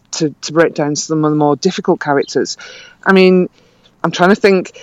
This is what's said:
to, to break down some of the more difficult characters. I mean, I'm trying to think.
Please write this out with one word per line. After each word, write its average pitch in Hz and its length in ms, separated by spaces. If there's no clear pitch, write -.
to, 151 280
to - 140
break 160 180
down 151 240
some 156 260
of 151 80
the 151 60
more 147 180
difficult 180 460
characters. 139 560
I 196 80
mean, 185 380
I'm 165 80
trying 175 200
to 208 60
think. 190 360